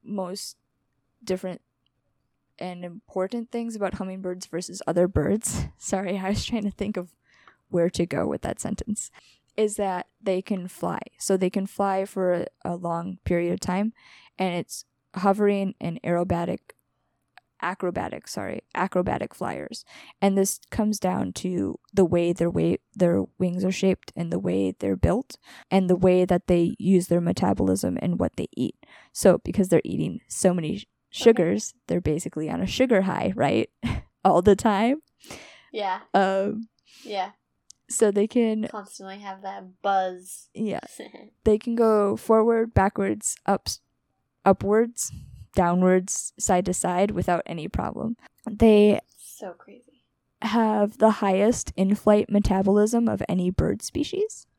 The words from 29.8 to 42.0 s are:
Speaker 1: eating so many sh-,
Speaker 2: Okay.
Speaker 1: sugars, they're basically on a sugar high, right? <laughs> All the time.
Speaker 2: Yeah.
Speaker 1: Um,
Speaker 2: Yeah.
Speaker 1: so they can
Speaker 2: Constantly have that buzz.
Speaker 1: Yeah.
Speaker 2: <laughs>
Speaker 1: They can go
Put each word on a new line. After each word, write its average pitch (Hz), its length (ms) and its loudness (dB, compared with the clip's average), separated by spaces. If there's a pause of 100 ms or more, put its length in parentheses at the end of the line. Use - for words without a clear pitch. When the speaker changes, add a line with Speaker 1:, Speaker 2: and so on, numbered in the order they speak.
Speaker 1:
eating 156 440 -6
so - 260 0
many 170 240 -4
sh-, - 80 -14 (320)
Speaker 2:
Okay. - 140 -8
Speaker 1:
sugars, 196 420 0 (140)
they're 175 140 -2
basically 156 480 -4
on 165 120 -6
a 190 60 -2
sugar 247 360 2
high, - 340 -2
right? - 320 0 (140)
<laughs> - 420 -6
All 180 160 6
the 196 160 8
time. 226 440 0 (680)
Speaker 2:
Yeah. 202 300 -4 (120)
Speaker 1:
Um, 202 540 0 (360)
Speaker 2:
Yeah. 202 280 -6 (580)
Speaker 1:
so 208 220 2
they 202 160 0
can 220 400 0
Speaker 2:
Constantly 196 520 -14
have 196 240 -14
that 190 380 -14
buzz. 190 720 -2
Speaker 1:
Yeah. - 280 -6 (180)
Speaker 2:
<laughs> - 460 -20
Speaker 1:
They 214 120 6
can 233 180 -4
go 220 420 4